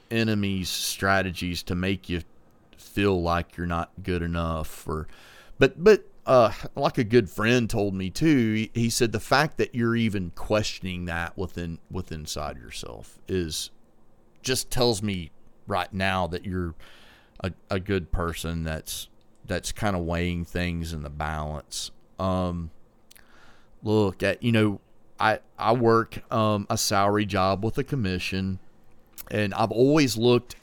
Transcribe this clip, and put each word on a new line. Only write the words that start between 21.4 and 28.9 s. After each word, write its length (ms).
Um, 500
look 400
at, 220
you 80
know, 300
I, 200
I 160
work, 480
um, 380
a 80
salary 480
job 380
with 140
a 60
commission, 760